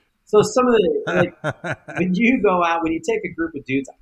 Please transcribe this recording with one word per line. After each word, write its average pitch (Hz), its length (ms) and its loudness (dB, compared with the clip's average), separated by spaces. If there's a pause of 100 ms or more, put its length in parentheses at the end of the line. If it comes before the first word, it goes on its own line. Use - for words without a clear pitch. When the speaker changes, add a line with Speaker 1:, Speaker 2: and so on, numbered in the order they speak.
(320)
Speaker 1:
So 208 100 6
some 247 260 0
of 240 60 4
the, 175 280 2 (400)
like, 156 340 -6 (100)
Speaker 2:
<laughs> 143 120 -8
Speaker 1:
when 180 160 0
you 240 260 2
go 185 240 2
out, 165 200 0
when 160 80 -2
you 165 120 -6
take 226 200 -2
a 156 100 -10
group 160 220 -6
of 135 80 -10
dudes, 135 260 -4 (120)